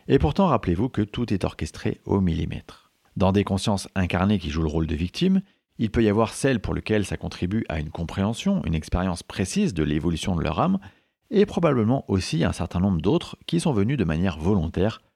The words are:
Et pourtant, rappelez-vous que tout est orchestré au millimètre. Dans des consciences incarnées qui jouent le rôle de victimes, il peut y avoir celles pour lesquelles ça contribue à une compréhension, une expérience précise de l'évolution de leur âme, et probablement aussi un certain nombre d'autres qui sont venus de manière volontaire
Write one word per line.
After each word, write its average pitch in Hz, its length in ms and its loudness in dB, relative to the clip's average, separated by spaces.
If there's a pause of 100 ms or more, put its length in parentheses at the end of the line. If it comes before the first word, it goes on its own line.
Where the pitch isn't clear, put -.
Et 139 100 6
pourtant, 156 280 2
rappelez-vous 110 420 2
que - 140 -2
tout 113 300 -4
est 90 120 0
orchestré - 600 -6
au 98 160 2
millimètre. - 720 -2 (260)
Dans 95 160 4
des 98 120 2
consciences 98 500 -2
incarnées 95 440 2
qui 78 120 -6
jouent 80 120 -2
le 78 60 0
rôle 80 180 0
de 78 80 -4
victimes, 175 480 0 (360)
il 110 120 -2
peut 120 120 2
y 107 60 6
avoir 107 260 2
celles 131 260 0
pour 80 140 -4
lesquelles 104 300 0
ça 85 120 -4
contribue 92 520 -4
à 80 100 -4
une 76 120 -6
compréhension, 98 760 -2
une 82 100 0
expérience 90 480 -2
précise 131 520 -2
de 78 100 0
l'évolution 80 500 0
de 78 80 0
leur 76 180 0
âme, 190 180 2 (520)
et 208 160 4
probablement 135 640 2
aussi 98 360 0
un 85 80 0
certain 85 280 -4
nombre 92 200 2
d'autres 113 360 0 (100)
qui 170 140 -2
sont 160 120 0
venus 113 260 2
de 98 60 0
manière 82 340 0
volontaire 90 640 0 (140)